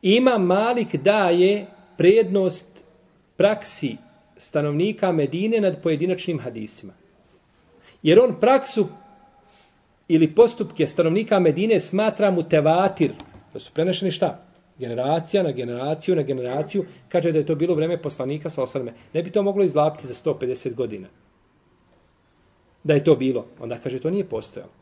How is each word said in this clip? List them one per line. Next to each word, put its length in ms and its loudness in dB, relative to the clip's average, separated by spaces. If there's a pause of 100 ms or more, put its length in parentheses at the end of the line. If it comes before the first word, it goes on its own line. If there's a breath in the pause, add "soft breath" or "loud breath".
Imam 440 2
Malik 500 0
daje 680 2 (320)
prednost 840 2 (540)
praksi 600 0 (400)
stanovnika 760 -2
Medine 500 0
nad 220 0
pojedinačnim 560 -2
hadisima. 540 -12 (1080 soft breath)
Jer 160 8
on 200 4
praksu 480 2 (1200 soft breath)
ili 280 4
postupke 520 2
stanovnika 520 0
Medine 400 2
smatra 520 0
mutevatir. 800 2 (420)
Da 60 -12
su 140 -20
prenešeni 380 -2
šta? 300 -4 (380)
Generacija 640 -2
na 80 -2
generaciju 640 -4
na 60 0
generaciju. 640 -4 (240 loud breath)
Kaže 220 0
da 60 0
je 80 0
to 100 -2
bilo 200 0
vreme 260 -2
poslanika, 480 -6
sallallahu 280 -6
alejhi 80 -6
ve 60 -10
selleme. 220 -20
Ne 100 -2
bi 80 -10
to 120 0
moglo 200 0
izlapiti 440 0
za 60 -10
sto 260 -4
pedeset 360 -6
godina. 320 -8 (1800)
Da 100 2
je 100 4
to 120 6
bilo. 300 -2 (140)
Onda 200 -10
kaže, 200 -8
to 100 -4
nije 140 -4
postojalo. 480 -12 (100)